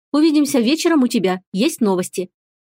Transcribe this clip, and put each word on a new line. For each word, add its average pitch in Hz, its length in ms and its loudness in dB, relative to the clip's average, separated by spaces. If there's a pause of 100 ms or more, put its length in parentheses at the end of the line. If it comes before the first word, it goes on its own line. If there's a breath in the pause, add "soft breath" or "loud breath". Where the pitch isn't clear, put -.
(100)
"Увидимся 294 480 2
вечером 302 460 2
у - 20 0
тебя, 185 340 -2 (120)
есть 247 280 -2
новости". 185 500 -2 (340)